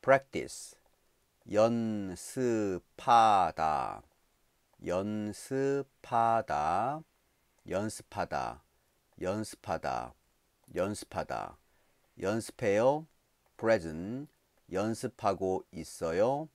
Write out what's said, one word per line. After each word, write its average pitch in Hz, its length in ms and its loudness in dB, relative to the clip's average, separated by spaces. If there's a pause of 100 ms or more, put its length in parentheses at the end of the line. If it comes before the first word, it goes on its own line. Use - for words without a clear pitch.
practice. - 760 0 (720)
연습하다. 101 2500 2 (840)
연습하다. 113 2250 0 (680)
연습하다. 85 920 -4 (580)
연습하다. 78 960 -6 (580)
연습하다. 87 840 -4 (640)
연습해요, 113 880 2 (500)
present, 107 720 0 (420)
연습하고 98 1000 -2
있어요. 101 840 -2